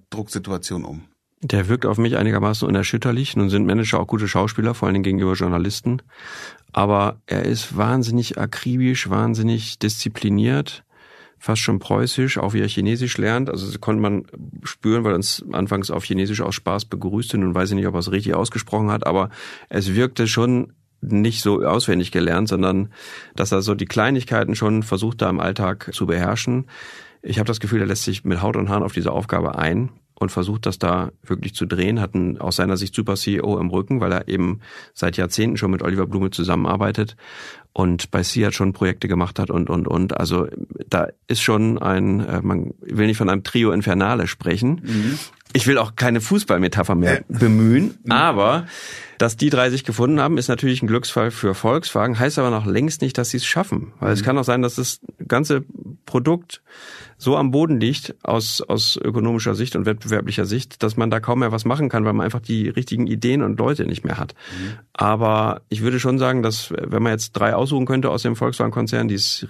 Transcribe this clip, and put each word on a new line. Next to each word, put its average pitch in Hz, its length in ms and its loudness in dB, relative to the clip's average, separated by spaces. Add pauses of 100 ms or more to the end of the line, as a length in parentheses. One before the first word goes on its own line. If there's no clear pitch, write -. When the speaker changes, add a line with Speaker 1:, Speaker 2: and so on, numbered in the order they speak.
(120)
Speaker 1:
Drucksituation 98 760 -6
um? 80 200 -12 (380)
Speaker 2:
Der 101 260 2
wirkt 127 180 0
auf 104 100 2
mich 113 200 2
einigermaßen 104 500 2
unerschütterlich. 117 680 0
Nun 101 140 2
sind 101 160 2
Manager 104 340 2
auch 90 60 0
gute 107 220 -2
Schauspieler, 110 480 0
vor - 100 -2
allen 95 80 2
Dingen 98 100 2
gegenüber 95 300 2
Journalisten. 90 720 -2 (680)
Aber 101 540 2
er 95 180 -2
ist 110 320 -4
wahnsinnig 117 640 0
akribisch, 123 720 -2
wahnsinnig 113 720 0
diszipliniert, 107 1040 0 (540)
fast 110 240 0
schon 104 160 0
preußisch, 120 580 0
auch 101 160 -2
wie 104 80 2
er 104 60 0
Chinesisch 117 500 -2
lernt. 113 320 0
Also 95 160 -6
das 104 160 -8
konnte 107 220 0
man 101 240 -2 (360)
spüren, 113 400 0
weil 104 100 2
er - 20 2
uns - 360 -2
anfangs 98 380 -2
auf - 160 -4
Chinesisch 101 360 -2
aus 113 120 -2
Spaß 98 320 -4
begrüßte. 101 540 -4
Nun 90 160 0
weiß 95 160 0
ich 101 40 2
nicht, 95 120 0
ob 92 80 -2
er 87 40 -2
es 92 120 -4
richtig 98 240 0
ausgesprochen 107 560 -2
hat, 107 160 -2
aber 95 240 0 (360)
es 95 280 0
wirkte 120 320 2
schon 120 460 2 (280)
nicht 110 400 2
so 104 220 2
auswendig 90 480 2
gelernt, 87 380 2
sondern 95 440 0 (420)
dass - 160 -2
er 98 120 2
so 107 100 0
die 101 120 -2
Kleinigkeiten 117 680 0
schon 110 300 2
versucht, 110 400 -2
da 95 80 2
im 90 80 -2
Alltag 95 520 -2
zu - 140 -4
beherrschen. 110 640 0 (560)
Ich 104 160 -2
habe 107 80 0
das 110 120 -2
Gefühl, 107 220 0
er 98 60 0
lässt - 160 -2
sich 95 200 -4
mit 90 200 0
Haut 107 120 0
und 98 140 0
Haaren 98 140 2
auf - 100 -4
diese - 180 0
Aufgabe - 460 -2
ein 90 320 0 (240)
und - 180 -2
versucht, 104 360 -2
das 92 100 -2
da 90 340 0 (120)
wirklich - 320 -6
zu 87 100 -4
drehen, 92 340 0
hat 95 140 -2
einen 90 240 0
aus - 200 -2
seiner 95 200 0
Sicht 95 160 -6
super 107 220 -2
C 101 220 -2
E - 40 -2
O 101 160 0
im 87 140 -2
Rücken, 107 300 0
weil 92 100 0
er 90 160 -2
eben 92 320 0 (340)
seit 87 240 -2
Jahrzehnten 107 400 0
schon 101 140 0
mit 95 100 0
Oliver 92 240 0
Blume 95 240 -2
zusammenarbeitet 98 840 0 (580)
und 90 380 0
bei 92 100 2
Seat 101 320 0
schon 95 200 0
Projekte 92 340 0
gemacht 87 320 0
hat 98 100 -2
und, 87 220 0
und, 85 160 0
und. 92 320 0
Also 85 260 0 (420)
da 90 200 0 (200)
ist 117 140 -2
schon 110 380 2
ein, 95 400 2
äh, 90 240 -2
man 92 380 -2
will 107 260 0
nicht 110 100 2
von 101 120 2
einem 95 140 0
Trio 113 280 2
Infernale 98 560 2
sprechen. 123 560 -2
Speaker 1:
Mhm. 117 360 -2 (340)
Speaker 2:
Ich 123 140 2
will 135 120 6
auch 110 160 -2
keine 117 260 2
Fußballmetapher 98 760 2
mehr 87 260 4
Speaker 1:
Äh. - 60 -18
Speaker 2:
bemühen, 117 760 4
Speaker 1:
Mhm. 117 80 -4
Speaker 2:
aber 135 560 4 (500)
dass 113 200 2
die 147 120 2
drei 127 200 4
sich 131 140 -2
gefunden 123 360 2
haben, 147 180 2
ist 127 100 -2
natürlich 127 340 0
ein 113 60 2
Glücksfall 117 420 0
für 107 240 0
Volkswagen, 113 640 0
heißt 143 220 2
aber 123 100 2
noch 107 160 0
längst 120 360 0
nicht, 131 160 0
dass 123 140 -2
sie 127 60 -2
es 123 80 -4
schaffen. - 540 -2
Weil 104 140 2
es 104 80 2
Speaker 1:
Mhm. 107 40 -4
Speaker 2:
kann 131 120 4
auch 131 60 2
sein, 123 180 2
dass 123 140 0
das - 240 -4 (280)
ganze 143 360 2 (420)
Produkt 160 560 0 (560)
so 139 200 2
am 135 140 2
Boden 147 280 4
liegt 120 440 -2
aus, 113 380 -2
aus - 360 0
ökonomischer 110 560 0
Sicht 117 220 -4
und 95 100 0
wettbewerblicher 107 600 0
Sicht, 113 360 -6
dass 110 160 0
man 113 140 0
da 113 80 0
kaum 120 200 0
mehr 117 120 2
was 113 140 -2
machen 135 220 2
kann, 113 160 0
weil 107 100 2
man 104 120 2
einfach 110 140 -2
die 110 280 -2
richtigen 120 380 -2
Ideen 117 380 2
und 107 160 0
Leute 131 260 0
nicht - 180 -4
mehr - 140 -4
hat. - 160 -8
Speaker 1:
Mhm. 95 460 -10 (140)
Speaker 2:
Aber 110 760 2
ich 110 120 -4
würde 123 180 0
schon 131 180 2
sagen, 127 240 2
dass, 110 300 -2
wenn - 320 -2
man 117 80 2
jetzt 110 220 -4
drei 110 200 2
aussuchen 131 320 0
könnte 131 240 0
aus 110 140 -2
dem 117 120 0
Volkswagen-Konzern, 117 720 -2
die 104 80 0
es - 340 -2